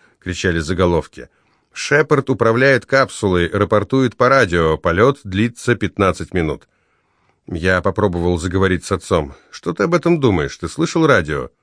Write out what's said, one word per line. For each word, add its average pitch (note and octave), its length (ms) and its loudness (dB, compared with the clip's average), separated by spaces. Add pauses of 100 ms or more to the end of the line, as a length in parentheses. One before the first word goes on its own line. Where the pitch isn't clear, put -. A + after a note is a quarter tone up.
(180)
кричали F2+ 400 -2
заголовки. E2+ 680 -2 (440)
«Шепард D3 560 0
управляет B2 560 2
капсулой, G2 640 0
рапортует G#2 680 0
по B2+ 120 2
радио, F2 480 2
полёт G2+ 480 2
длится A2 500 -2
пятнадцать F#2+ 600 -2
минут». D#2+ 340 -4 (760)
Я F2+ 340 -2
попробовал F2+ 580 0
заговорить F#2 460 -2
с - 80 -8
отцом. E2 420 -2 (160)
«Что - 220 -6
ты G3 120 -2
об E3+ 100 0
этом E3+ 260 0
думаешь? F2+ 360 0
Ты E2+ 120 -8
слышал D#3+ 380 -2
радио?» D2+ 440 0 (120)